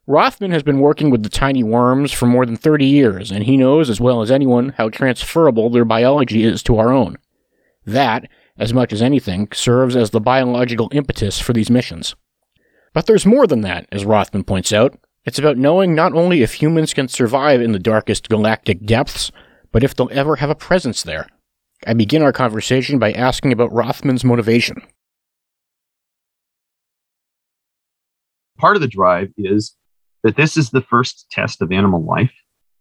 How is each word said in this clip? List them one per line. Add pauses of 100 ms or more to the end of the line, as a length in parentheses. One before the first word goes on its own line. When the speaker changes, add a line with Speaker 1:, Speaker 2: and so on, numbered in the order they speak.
Speaker 1:
Rothman
has
been
working
with
the
tiny
worms
for
more
than
thirty
years,
and
he
knows
as
well
as
anyone
how
transferable
their
biology
is
to
our
own. (680)
That, (300)
as
much
as
anything,
serves
as
the
biological
impetus
for
these
missions. (800)
But
there's
more
than
that,
as
Rothman
points
out. (300)
It's
about
knowing
not
only
if
humans
can
survive
in
the
darkest
galactic
depths, (400)
but
if
they'll
ever
have
a
presence
there. (600)
I
begin
our
conversation
by
asking
about
Rothman's
motivation. (3750)
Speaker 2:
Part
of
the
drive
is (460)
that
this
is
the
first
test
of
animal
life (500)